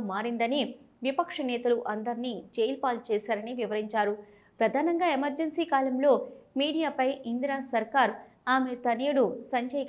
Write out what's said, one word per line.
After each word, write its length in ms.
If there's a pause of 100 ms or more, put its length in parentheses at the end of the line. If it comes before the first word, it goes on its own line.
(120)
మారిందని, 500 (440)
విపక్ష 320 (120)
నేతలు 280 (160)
అందర్నీ 380 (240)
జైలు 280
పాలు 240
చేశారని 540
వివరించారు. 520 (460)
ప్రధానంగా 480 (100)
ఎమర్జెన్సీ 540
కాలంలో 400 (480)
మీడియాపై 480 (240)
ఇందిరా 260 (160)
సర్కార్, 400 (420)
ఆమె 200 (100)
తనయుడు 400 (260)
సంజయ్ 380